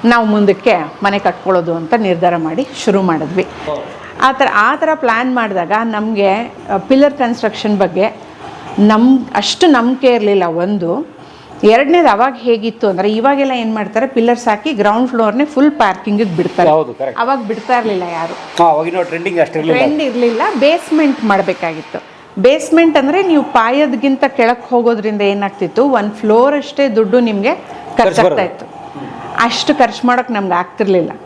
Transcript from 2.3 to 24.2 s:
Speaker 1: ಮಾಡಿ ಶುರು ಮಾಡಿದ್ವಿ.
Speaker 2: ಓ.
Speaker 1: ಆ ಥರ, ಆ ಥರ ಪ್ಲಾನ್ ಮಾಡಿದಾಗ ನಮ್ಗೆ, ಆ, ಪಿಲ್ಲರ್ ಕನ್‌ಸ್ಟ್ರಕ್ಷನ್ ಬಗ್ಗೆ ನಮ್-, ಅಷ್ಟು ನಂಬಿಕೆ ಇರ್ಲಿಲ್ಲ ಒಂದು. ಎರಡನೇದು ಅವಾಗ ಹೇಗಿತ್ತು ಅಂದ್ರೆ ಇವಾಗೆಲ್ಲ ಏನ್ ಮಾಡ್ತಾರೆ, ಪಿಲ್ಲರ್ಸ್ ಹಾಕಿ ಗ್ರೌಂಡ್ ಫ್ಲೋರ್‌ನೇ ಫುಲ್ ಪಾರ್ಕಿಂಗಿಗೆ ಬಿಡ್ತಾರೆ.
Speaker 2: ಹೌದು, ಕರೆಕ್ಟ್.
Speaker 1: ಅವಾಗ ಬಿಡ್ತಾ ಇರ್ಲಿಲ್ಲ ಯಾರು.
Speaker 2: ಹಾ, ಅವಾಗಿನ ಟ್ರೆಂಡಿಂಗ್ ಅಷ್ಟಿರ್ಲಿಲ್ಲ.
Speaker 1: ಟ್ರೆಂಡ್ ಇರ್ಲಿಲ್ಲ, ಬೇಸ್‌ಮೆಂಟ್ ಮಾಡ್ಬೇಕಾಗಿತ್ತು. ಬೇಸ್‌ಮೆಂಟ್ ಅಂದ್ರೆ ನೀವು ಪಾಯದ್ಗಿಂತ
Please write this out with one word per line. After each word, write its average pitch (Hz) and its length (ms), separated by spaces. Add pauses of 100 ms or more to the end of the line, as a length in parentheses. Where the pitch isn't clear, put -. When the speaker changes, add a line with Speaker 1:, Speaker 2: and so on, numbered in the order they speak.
Speaker 1:
ಮಾಡಿ 165 300 (160)
ಶುರು 196 180
ಮಾಡಿದ್ವಿ. 170 460 (220)
Speaker 2:
ಓ. 147 140 (380)
Speaker 1:
ಆ 262 100
ಥರ, 262 220
ಆ 226 220
ಥರ 320 200
ಪ್ಲಾನ್ 254 400
ಮಾಡಿದಾಗ 190 360 (120)
ನಮ್ಗೆ, 214 720 (160)
ಆ, 202 80
ಪಿಲ್ಲರ್ 269 360
ಕನ್‌ಸ್ಟ್ರಕ್ಷನ್ 233 640
ಬಗ್ಗೆ 185 400 (640)
ನಮ್-, 226 400 (160)
ಅಷ್ಟು 208 320
ನಂಬಿಕೆ 254 460
ಇರ್ಲಿಲ್ಲ 202 300
ಒಂದು. 175 720 (500)
ಎರಡನೇದು 285 440
ಅವಾಗ 240 300
ಹೇಗಿತ್ತು 226 500
ಅಂದ್ರೆ 190 240
ಇವಾಗೆಲ್ಲ 269 400
ಏನ್ 226 240
ಮಾಡ್ತಾರೆ, 214 320
ಪಿಲ್ಲರ್ಸ್ 240 400
ಹಾಕಿ 214 260
ಗ್ರೌಂಡ್ 214 360
ಫ್ಲೋರ್‌ನೇ 233 360
ಫುಲ್ 294 260
ಪಾರ್ಕಿಂಗಿಗೆ 208 640
ಬಿಡ್ತಾರೆ. 175 320
Speaker 2:
ಹೌದು, 151 240
ಕರೆಕ್ಟ್. 135 260
Speaker 1:
ಅವಾಗ 247 280
ಬಿಡ್ತಾ 226 320
ಇರ್ಲಿಲ್ಲ 208 240
ಯಾರು. 170 600
Speaker 2:
ಹಾ, 170 60
ಅವಾಗಿನ 165 320
ಟ್ರೆಂಡಿಂಗ್ 170 380
ಅಷ್ಟಿರ್ಲಿಲ್ಲ. 160 420
Speaker 1:
ಟ್ರೆಂಡ್ 302 220
ಇರ್ಲಿಲ್ಲ, 240 380 (180)
ಬೇಸ್‌ಮೆಂಟ್ 302 640
ಮಾಡ್ಬೇಕಾಗಿತ್ತು. 185 800 (380)
ಬೇಸ್‌ಮೆಂಟ್ 311 560
ಅಂದ್ರೆ 302 300
ನೀವು 302 160
ಪಾಯದ್ಗಿಂತ 262 840